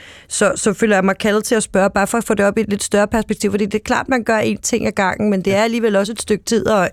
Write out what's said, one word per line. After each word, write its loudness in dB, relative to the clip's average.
så, 0
så 0
føler 2
jeg 2
mig 0
kaldet 0
til 0
at 0
spørge, 0
bare 0
for -2
at -2
få -2
det 2
op 0
i 2
et -4
lidt -2
større 2
perspektiv, -2
fordi 0
det -2
er -4
klart, -2
man 0
gør 2
en -2
ting -2
ad 0
gangen, 0
men 0
det 0
er 4
alligevel 0
også 0
et -8
stykke -2
tid 0
og 2